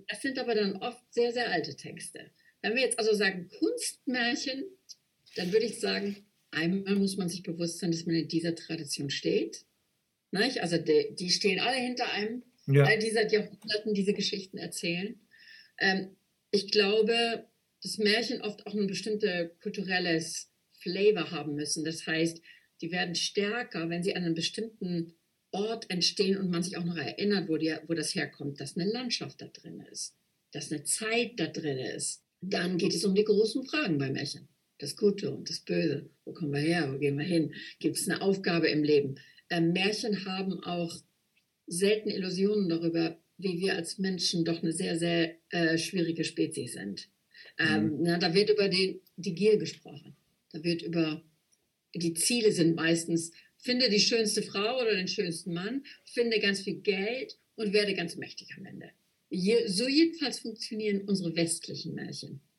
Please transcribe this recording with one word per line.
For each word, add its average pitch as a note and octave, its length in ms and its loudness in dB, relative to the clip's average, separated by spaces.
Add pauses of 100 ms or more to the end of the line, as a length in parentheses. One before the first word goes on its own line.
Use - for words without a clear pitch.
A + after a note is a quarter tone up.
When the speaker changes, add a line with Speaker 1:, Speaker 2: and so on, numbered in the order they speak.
Speaker 1:
Das G#3 140 -10
sind C4 180 -4
aber A#3 160 0
dann G3 220 2
oft A#3+ 240 -8 (120)
sehr, A#3+ 200 2
sehr A#3 180 -2
alte D3+ 240 -2
Texte. - 560 -14 (300)
Wenn G#3+ 140 0
wir C4 60 2
jetzt - 180 2
also A3 140 4
sagen F#3+ 340 0 (120)
Kunstmärchen, C4+ 1040 -2 (720)
dann F3+ 160 -2
würde A3+ 140 4
ich G3 140 -6
sagen, G3+ 380 -2 (340)
einmal G3 440 0
muss G3 220 2
man F3+ 120 0
sich - 140 -8
bewusst E3+ 360 -4
sein, E3+ 120 0
dass E3 140 -4
man E3 100 2
in D#3 120 0
dieser E3+ 280 0
Tradition D3 540 -6
steht. - 560 -2 (680)
Nicht? A3+ 300 0
Also E3+ 160 0
die, D3+ 380 4
die F3+ 140 -4
stehen F#3 300 2
alle B3 180 2
hinter B3 340 -2
einem, A3 320 -4 (240)
Speaker 2:
Ja. C#3 180 8
Speaker 1:
all G#3+ 140 6
die A3 120 0
seit G#3+ 200 2
Jahrhunderten G#3+ 640 0
diese G3 200 4
Geschichten G3 440 -4
erzählen. F3 640 -4 (600)
Ähm, F#3+ 360 2 (360)
ich G3+ 200 2
glaube, A3 760 4 (340)
dass - 160 -8
Märchen A3 440 2
oft G#3+ 260 -8
auch G3 60 -6
ein G#3 140 2
bestimmtes F#3 640 0 (120)
kulturelles F3+ 880 -2 (320)
Flavor F#3 500 2
haben D3+ 240 -4
müssen. D3+ 280 -4
Das D#3+ 240 -6
heißt, E3 340 0 (400)
die E3+ 100 -6
werden F3+ 240 -2
stärker, G#3 760 -2
wenn F3 140 -2
sie F#3 120 0
an F3+ 80 -2
einem E3 120 0
bestimmten F3 760 -4 (380)
Ort G#3+ 380 -4
entstehen F#3+ 480 2
und F#3+ 120 0
man E3+ 140 0
sich - 140 -4
auch F3 80 -4
noch E3+ 120 -4
erinnert, F3+ 520 0
wo D#3+ 80 2
die, D#3+ 180 0 (120)
wo E3 60 -4
das D#3 220 -2
herkommt, C#3+ 440 -6
dass C#3 180 -10
eine F3 120 0
Landschaft A3+ 520 -6
da - 60 -12
drin - 340 -16 (100)
ist, - 240 -12 (360)
dass C#3+ 200 -10
eine D3 120 -6
Zeit A3+ 560 -2
da D#3+ 80 -2
drin D3 300 -4
ist. - 460 -8 (180)
Dann F3+ 360 -2
geht G3 180 2
es - 100 -2
um F#3+ 80 4
die G#3 120 6
großen G#3+ 400 4
Fragen A#3 320 0
bei C3+ 120 0
Märchen. - 380 -6 (320)
Das C#3+ 180 -8
Gute G3+ 340 2
und - 180 -10
das - 100 -8
Böse. E3 500 -2 (160)
Wo D3+ 80 -10
kommen C#3+ 200 -4
wir C#3+ 80 0
her? D#3+ 300 0
Wo C#3 60 -4
gehen C#3+ 200 0
wir D3+ 80 -2
hin? E3+ 280 2 (260)
Gibt's - 300 -2
eine - 120 -2
Aufgabe F#3 480 2
im D3+ 140 2
Leben? C#3 320 4 (340)
Ähm, E3+ 240 4
Märchen G3+ 520 0
haben F#3+ 380 -4
auch F3 320 -4 (720)
selten G#3 420 2
Illusionen F#3+ 600 2
darüber, E3 500 0 (180)
wie F3 220 -2
wir F#3+ 160 0
als E3+ 240 -6
Menschen F#3 460 0
doch E3 180 -2
eine E3 80 0
sehr, F3+ 260 -2
sehr, E3+ 380 2 (140)
äh, E3 280 2
schwierige E3 460 -2
Spezies C#3 500 -4
sind. - 360 -8 (500)
Ähm, G3+ 240 4 (140)
Speaker 2:
Mhm. - 60 -
Speaker 1:
na, E3+ 140 2
da F3 160 0
wird G#3 160 6
über G#3 200 4
die, F#3+ 320 0 (160)
die F3 180 -6
Gier G3+ 220 6
gesprochen. - 580 -10 (360)
Da D#3+ 120 -10
wird E3+ 180 0
über, E3 400 -2 (720)
die E3+ 180 -2
Ziele G#3+ 380 4
sind E3 240 4
meistens, E3 560 0 (260)
finde B3 320 2
die G#3 100 4
schönste A3 420 2
Frau A3 400 -2
oder A3 140 2
den F#3 120 -2
schönsten F3 460 -4
Mann, G#3+ 300 -4 (220)
finde A#3 340 0
ganz G3 220 2
viel E3+ 200 -6
Geld G3+ 560 -2 (180)
und G#3 180 0
werde G3+ 200 2
ganz E3+ 220 -4
mächtig - 420 -14
am - 80 -16
Ende. - 240 -16 (400)
Je-, G#3+ 380 2
so G3+ 200 0
jedenfalls D4+ 520 2
funktionieren G#3+ 680 -2
unsere E3+ 280 0
westlichen E3 580 -2
Märchen. - 480 -10 (180)